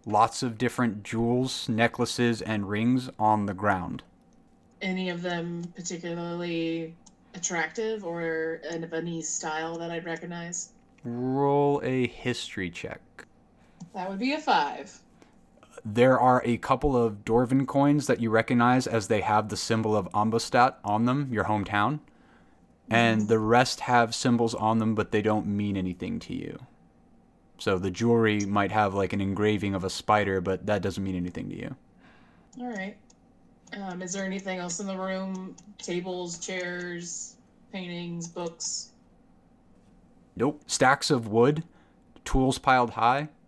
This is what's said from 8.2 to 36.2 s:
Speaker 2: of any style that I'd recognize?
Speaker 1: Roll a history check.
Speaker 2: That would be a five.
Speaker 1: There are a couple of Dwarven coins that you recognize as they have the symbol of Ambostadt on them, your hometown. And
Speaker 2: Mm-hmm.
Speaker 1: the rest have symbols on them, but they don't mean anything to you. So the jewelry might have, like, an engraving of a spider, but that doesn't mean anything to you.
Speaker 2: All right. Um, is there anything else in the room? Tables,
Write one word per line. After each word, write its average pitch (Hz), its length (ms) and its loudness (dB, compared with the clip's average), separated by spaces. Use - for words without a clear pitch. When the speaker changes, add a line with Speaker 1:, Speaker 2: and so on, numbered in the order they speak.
Speaker 2:
of 165 240 -8
any 165 300 -6
style 160 560 -6
that 170 100 -8
I'd 170 160 -8
recognize? 170 640 -10
Speaker 1:
Roll 139 800 2
a 127 240 0
history - 640 -6
check. - 320 -12
Speaker 2:
That 185 160 -8
would 196 100 -8
be 262 140 -2
a 311 60 -4
five. 156 600 -2
Speaker 1:
There 120 340 6
are 127 280 6
a 120 120 2
couple 135 380 0
of 110 300 0
Dwarven 123 420 2
coins 143 400 4
that 120 140 2
you 113 80 0
recognize 120 580 4
as 110 200 0
they 107 140 2
have 107 280 2
the 107 80 -4
symbol 113 400 0
of 92 160 -2
Ambostadt 117 640 2
on 104 200 2
them, 135 260 0
your 107 140 0
hometown. 104 540 0
And 113 320 4
Speaker 2:
Mm-hmm. 104 80 0
Speaker 1:
the 110 100 4
rest 120 420 4
have 117 320 4
symbols 120 400 2
on 110 240 2
them, 113 160 2
but 104 180 -2
they 107 100 2
don't 107 260 2
mean 101 300 -2
anything 92 420 -4
to 87 140 -10
you. 82 260 -8
So 95 220 0
the 95 120 -2
jewelry 113 540 4
might 101 260 0
have, 104 220 2
like, 98 200 0
an 101 80 -2
engraving 101 520 0
of 92 120 -2
a 92 40 -2
spider, 98 520 2
but 92 260 -4
that 104 140 0
doesn't 98 220 -4
mean 95 120 -4
anything 90 340 -6
to - 60 -10
you. - 200 -10
Speaker 2:
All 247 100 -8
right. 202 280 -10
Um, 185 240 -8
is 180 120 -8
there 196 120 -4
anything 190 340 -6
else 175 200 -8
in 202 60 -8
the 190 120 -6
room? 190 580 -6
Tables, 180 600 -6